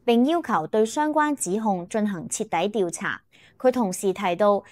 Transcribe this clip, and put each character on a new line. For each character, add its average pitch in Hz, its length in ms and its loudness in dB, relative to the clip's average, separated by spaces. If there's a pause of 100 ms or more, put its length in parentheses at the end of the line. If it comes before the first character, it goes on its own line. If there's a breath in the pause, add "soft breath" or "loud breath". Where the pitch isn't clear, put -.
並 240 220 4
要 330 140 2
求 190 280 -2
對 220 180 2
相 302 260 -2
關 302 220 2
指 202 260 -2
控 190 280 -2
進 214 200 -2
行 165 200 -6
徹 - 160 -6
底 202 360 -2
調 180 80 2
查。 160 340 -6 (360 soft breath)
佢 254 140 4
同 240 180 0
時 185 220 -2
提 180 240 -2
到， 202 360 2